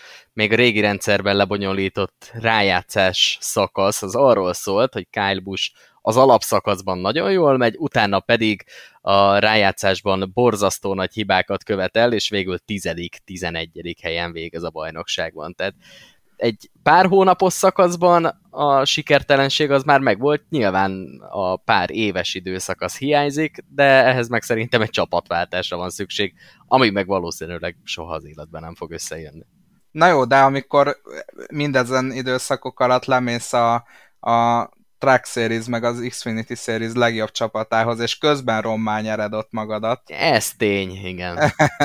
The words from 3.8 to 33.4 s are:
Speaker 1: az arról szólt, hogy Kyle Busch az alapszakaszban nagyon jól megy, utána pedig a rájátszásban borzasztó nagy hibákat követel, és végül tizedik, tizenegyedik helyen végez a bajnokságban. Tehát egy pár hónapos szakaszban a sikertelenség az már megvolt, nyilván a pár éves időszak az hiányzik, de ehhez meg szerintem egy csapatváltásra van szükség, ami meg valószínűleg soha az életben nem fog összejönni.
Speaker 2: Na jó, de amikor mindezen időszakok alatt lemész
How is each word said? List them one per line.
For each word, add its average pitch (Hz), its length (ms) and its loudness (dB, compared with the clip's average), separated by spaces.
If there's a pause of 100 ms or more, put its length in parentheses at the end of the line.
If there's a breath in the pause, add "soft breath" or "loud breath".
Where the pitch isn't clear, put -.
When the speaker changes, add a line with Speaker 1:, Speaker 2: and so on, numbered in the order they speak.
Speaker 1:
az 95 120 -6
arról 110 380 4
szólt, 104 400 -2
hogy 95 180 -6
Kyle 98 300 -2
Busch 95 320 -6 (280 soft breath)
az 110 160 -2
alapszakaszban 101 840 4
nagyon 143 340 -2
jól 151 240 2
megy, 120 220 0
utána 104 420 0
pedig 110 440 0 (360 loud breath)
a 98 380 4
rájátszásban 98 960 0
borzasztó 101 600 0
nagy 92 180 -4
hibákat 98 520 -2
követel, 107 480 0
és 107 160 -2
végül 95 300 -4
tizedik, 87 680 -8
tizenegyedik 85 760 -10
helyen 85 320 -6
végez 82 300 -10
a 82 80 -6
bajnokságban. 80 840 -8
Tehát - 200 -6 (600 loud breath)
egy - 340 -4 (120)
pár 175 240 6
hónapos 185 460 4
szakaszban 175 880 2 (100)
a 139 340 2
sikertelenség 139 840 2
az 139 120 2
már 139 180 4
megvolt, 135 480 0
nyilván 95 840 -2
a 92 260 -4
pár 92 340 0
éves 92 440 -4
időszak 92 460 -8
az 90 160 -6
hiányzik, 143 720 -2
de 139 160 0
ehhez 127 440 4
meg 117 140 -2
szerintem 117 380 0
egy 104 100 -2
csapatváltásra 87 840 -4
van 90 140 -6
szükség, 101 440 -6 (320 soft breath)
ami 127 240 4
meg 98 160 0
valószínűleg 85 800 -6
soha 82 300 -10
az 78 100 -8
életben 78 380 -16
nem 82 120 -14
fog 82 180 -14
összejönni. 80 540 -14 (440)
Speaker 2:
Na 160 160 2
jó, 147 180 4
de 135 160 4
amikor 139 560 2 (560)
mindezen 131 600 0
időszakok 127 680 -6
alatt 127 240 2
lemész 123 480 -2